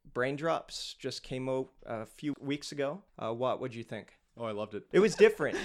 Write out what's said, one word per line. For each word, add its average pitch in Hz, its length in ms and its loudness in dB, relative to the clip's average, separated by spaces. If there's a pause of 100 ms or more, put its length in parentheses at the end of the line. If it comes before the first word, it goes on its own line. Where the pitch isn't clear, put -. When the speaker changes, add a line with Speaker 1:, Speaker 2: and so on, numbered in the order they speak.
(140)
Speaker 1:
Braindrops 143 840 -2
just - 260 -8
came 131 240 -6
out 131 220 -2 (160)
a 107 200 -6
few - 340 -6
weeks 143 320 -4
ago. 147 320 -4 (140)
Uh, 110 160 -4
what, 120 260 0
what'd 120 160 -6
you 117 80 -8
think? - 340 -12 (200)
Speaker 2:
Oh, 117 60 -8
I 110 80 -4
loved 104 220 -4
it. 101 180 -6
Speaker 1:
It 180 80 6
was 208 160 6
different, 208 500 6